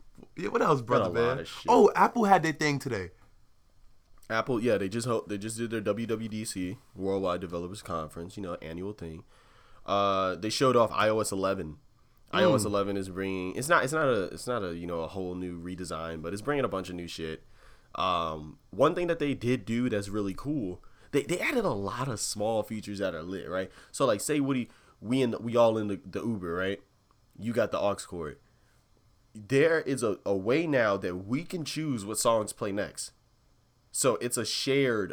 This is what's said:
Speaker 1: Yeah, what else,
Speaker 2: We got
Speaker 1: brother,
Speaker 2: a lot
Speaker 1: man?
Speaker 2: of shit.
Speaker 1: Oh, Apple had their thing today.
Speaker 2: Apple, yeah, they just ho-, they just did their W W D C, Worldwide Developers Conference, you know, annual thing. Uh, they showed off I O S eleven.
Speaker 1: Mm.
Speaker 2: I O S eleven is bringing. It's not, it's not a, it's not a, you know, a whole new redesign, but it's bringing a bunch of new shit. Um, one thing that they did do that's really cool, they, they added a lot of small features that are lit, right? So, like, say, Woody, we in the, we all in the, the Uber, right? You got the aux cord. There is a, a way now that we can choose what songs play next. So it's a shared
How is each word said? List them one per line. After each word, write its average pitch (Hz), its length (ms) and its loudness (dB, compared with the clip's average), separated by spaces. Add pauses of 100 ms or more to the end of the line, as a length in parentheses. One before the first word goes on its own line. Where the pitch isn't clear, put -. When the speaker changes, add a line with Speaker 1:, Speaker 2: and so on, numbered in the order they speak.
(360)
Speaker 1:
Yeah, - 120 -6
what 233 140 2
else, 160 180 4
Speaker 2:
We 113 60 -8
got - 0 -
Speaker 1:
brother, 117 180 4
Speaker 2:
a - 20 2 (160)
lot - 80 4
Speaker 1:
man? - 100 -2
Speaker 2:
of 82 80 -10
shit. - 200 -10
Speaker 1:
Oh, 240 280 10
Apple 220 280 4
had 190 180 8
their 160 100 2
thing 151 260 2
today. 101 320 -4 (1200)
Speaker 2:
Apple, 113 320 0
yeah, 113 160 4
they 95 100 -2
just 113 180 -4
ho-, 117 200 0
they 101 100 -6
just 110 200 -8
did 117 140 -4
their 113 100 -4
W 107 260 -2
W 113 220 -4
D 107 160 -6
C, 92 340 -6 (180)
Worldwide 95 440 0
Developers 90 420 -8
Conference, 85 540 -8
you 107 60 -8
know, 87 200 -6
annual 87 300 -8
thing. 82 320 -12 (600)
Uh, 98 520 2
they 104 140 -4
showed 127 260 4
off 117 160 6
I 107 160 4
O 110 120 2
S 107 100 -2
eleven. 95 420 -2 (600)
Speaker 1:
Mm. - 60 0
Speaker 2:
I 107 60 6
O 110 100 6
S 107 100 2
eleven 101 320 0
is 95 140 -4
bringing. 92 440 -2
It's 127 140 -4
not, 170 160 4
it's 135 80 -2
not 156 160 2
a, 110 160 2
it's - 220 -10
not 120 180 -2
a, 87 100 -4
you 85 120 -8
know, 85 140 -2
a 80 80 -4
whole 92 260 -6
new 90 260 -6
redesign, 82 640 -8
but 85 100 -6
it's 101 100 -6
bringing 139 220 0
a 113 40 -2
bunch 95 200 -4
of 90 60 -8
new 87 140 -8
shit. 80 340 -8 (540)
Um, 82 640 -2 (120)
one 139 240 4
thing 175 140 0
that 170 100 0
they 143 160 0
did 120 300 0
do 120 240 0
that's 104 200 -2
really 98 260 -2
cool, 120 480 -6 (300)
they, 139 100 2
they 175 160 -2
added 254 260 0
a 175 60 2
lot 110 380 -2
of 110 100 -4
small 107 440 0
features 104 380 -6
that 92 140 -2
are 78 80 -8
lit, 87 260 -8
right? 92 220 -4 (220)
So, - 120 0
like, 110 160 4
say, 151 200 0
Woody, 135 280 0 (320)
we 127 220 0
in 120 100 4
the, 104 60 -4
we 113 160 -6
all 113 240 6
in 107 100 -2
the, 98 160 -4
the 95 200 -8
Uber, 92 300 -4
right? 95 260 -2 (580)
You 113 140 -4
got 110 200 2
the - 60 0
aux 101 160 2 (120)
cord. 80 320 -8 (960)
There 139 460 4
is 131 220 -2
a, 104 220 0
a 98 100 2
way 120 320 2
now 117 300 4
that 95 300 -6
we 131 180 -2
can 170 200 -6
choose 135 420 -4
what 107 120 -4
songs 113 340 2
play 107 200 -4
next. 95 400 -6 (800)
So 127 240 2
it's 123 200 -2
a 117 80 -2
shared 120 680 0